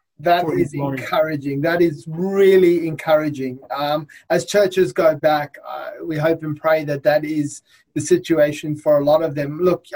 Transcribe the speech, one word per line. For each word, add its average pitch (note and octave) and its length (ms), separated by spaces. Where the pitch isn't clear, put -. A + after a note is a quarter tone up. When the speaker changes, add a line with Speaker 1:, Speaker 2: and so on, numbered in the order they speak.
Speaker 1:
That F3 240
Speaker 2:
for D#3 80
Speaker 1:
is - 120
Speaker 2:
his - 80
glory. C#3 260
Speaker 1:
encouraging. C#3+ 640
That E3+ 180
is E3 260
really F3+ 800
encouraging. D3+ 720
Um, D3 320
as E3+ 160
churches F#3+ 480
go D#3+ 240
back, D3+ 400
uh, C3 240
we D#3 140
hope D#3+ 240
and D3+ 140
pray D#3+ 280
that C#3+ 200
that D3+ 200
is D3+ 380
the D3+ 60
situation D3+ 760
for D3+ 220
a C#3+ 60
lot D#3 180
of D3+ 120
them. D3 260
Look, F3 360